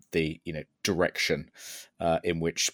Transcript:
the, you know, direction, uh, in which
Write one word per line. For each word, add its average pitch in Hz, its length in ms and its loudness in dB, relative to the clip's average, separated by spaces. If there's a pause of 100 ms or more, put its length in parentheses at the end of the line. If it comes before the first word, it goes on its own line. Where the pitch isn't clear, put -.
(140)
the, 80 320 0
you - 100 -6
know, 76 80 -6 (200)
direction, 85 680 0 (480)
uh, 82 260 2
in 85 160 0
which 82 340 0